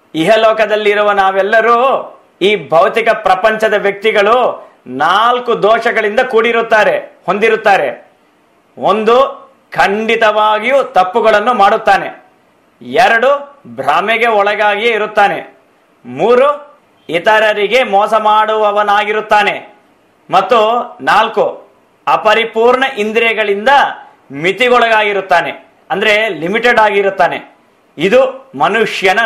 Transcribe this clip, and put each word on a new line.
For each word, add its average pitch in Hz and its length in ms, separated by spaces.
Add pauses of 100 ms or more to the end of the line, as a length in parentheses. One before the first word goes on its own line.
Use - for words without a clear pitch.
(140)
ಇಹಲೋಕದಲ್ಲಿರುವ 208 960
ನಾವೆಲ್ಲರೂ, 196 640 (640)
ಈ 190 100 (160)
ಭೌತಿಕ 202 420 (120)
ಪ್ರಪಂಚದ 208 580
ವ್ಯಕ್ತಿಗಳು 214 600 (580)
ನಾಲ್ಕು 226 640
ದೋಷಗಳಿಂದ 220 640
ಕೂಡಿರುತ್ತಾರೆ, 226 720 (280)
ಹೊಂದಿರುತ್ತಾರೆ. 202 640 (880)
ಒಂದು, 208 380 (560)
ಖಂಡಿತವಾಗಿಯೂ 214 1080 (120)
ತಪ್ಪುಗಳನ್ನು 208 640
ಮಾಡುತ್ತಾನೆ. 202 540 (920)
ಎರಡು, 226 320 (420)
ಭ್ರಮೆಗೆ 180 600
ಒಳಗಾಗಿಯೇ 208 600
ಇರುತ್ತಾನೆ. 202 460 (640)
ಮೂರು, 214 440 (600)
ಇತರರಿಗೆ 214 760
ಮೋಸ 208 360
ಮಾಡುವವನಾಗಿರುತ್ತಾನೆ. 208 1300 (720)
ಮತ್ತು 190 300 (420)
ನಾಲ್ಕು, 196 440 (600)
ಅಪರಿಪೂರ್ಣ 226 800 (120)
ಇಂದ್ರಿಯಗಳಿಂದ 214 720 (640)
ಮಿತಿಗೊಳಗಾಗಿರುತ್ತಾನೆ, 196 1200 (380)
ಅಂದ್ರೆ 208 240 (200)
ಲಿಮಿಟೆಡ್ 220 460
ಆಗಿರುತ್ತಾನೆ. 196 580 (600)
ಇದು 196 220 (340)
ಮನುಷ್ಯನ 190 720